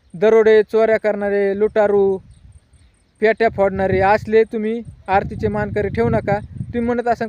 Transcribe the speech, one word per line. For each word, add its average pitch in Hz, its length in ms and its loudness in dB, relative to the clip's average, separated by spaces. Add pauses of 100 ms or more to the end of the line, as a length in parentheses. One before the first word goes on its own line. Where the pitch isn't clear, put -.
(140)
दरोडे, 220 480 4
चोऱ्या 220 360 2
करणारे, 202 600 -2
लुटारू, 202 600 0 (1000)
पेट्या 220 280 2
फोडणारे 190 520 0
असले 214 440 2
तुम्ही 220 380 -6 (260)
आरतीचे 214 400 -2
मानकरी 208 400 -4
ठेवू 226 200 -2
नका. 208 300 -2
तुम्ही - 420 -10
म्हणत 240 280 -4
असाल 226 200 -2